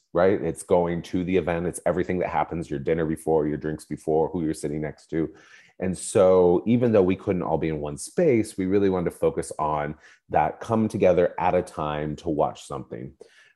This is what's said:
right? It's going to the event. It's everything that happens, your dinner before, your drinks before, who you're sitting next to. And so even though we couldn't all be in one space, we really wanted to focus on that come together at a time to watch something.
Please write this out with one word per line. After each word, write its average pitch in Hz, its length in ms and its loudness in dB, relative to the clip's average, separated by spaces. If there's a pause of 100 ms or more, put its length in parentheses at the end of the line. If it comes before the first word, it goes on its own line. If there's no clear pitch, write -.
(120)
right? 92 300 2
It's 82 200 -6
going 85 400 0
to 92 220 -4
the 92 120 0
event. 85 300 -2
It's 82 200 -6
everything 87 320 0
that 82 120 -2
happens, 80 380 -4
your 71 120 -6
dinner 80 260 0
before, 80 400 0
your 76 120 -4
drinks 78 260 -8
before, 78 460 -2
who 90 120 -4
you're 78 120 -2
sitting 76 260 -6
next 73 300 -10
to. 80 220 -2 (480)
And 92 160 -4
so 92 720 4
even 120 260 2
though 104 100 6
we 92 140 2
couldn't 92 260 -2
all 76 160 -2
be 80 100 -2
in 78 120 -4
one 73 180 -8
space, 127 580 0
we 95 100 -2
really 98 240 4
wanted 90 200 0
to - 60 -6
focus 80 420 -2
on 76 380 -2 (340)
that 78 300 0
come 110 280 0
together 90 500 2
at 87 160 0
a 90 80 2
time 76 540 -6
to 87 120 -8
watch 73 380 -2
something. 67 460 -12 (440)